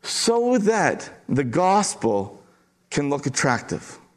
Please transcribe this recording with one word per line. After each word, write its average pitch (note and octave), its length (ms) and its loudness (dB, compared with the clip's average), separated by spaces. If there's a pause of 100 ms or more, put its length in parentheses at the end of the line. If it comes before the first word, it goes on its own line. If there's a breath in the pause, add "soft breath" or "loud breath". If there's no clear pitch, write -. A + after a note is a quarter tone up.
So A#3+ 560 2
that G3 540 0 (180)
the C3+ 140 0
gospel B2+ 960 0 (480 soft breath)
can C#3+ 200 -2
look C#3 180 -2
attractive. - 720 -4 (180)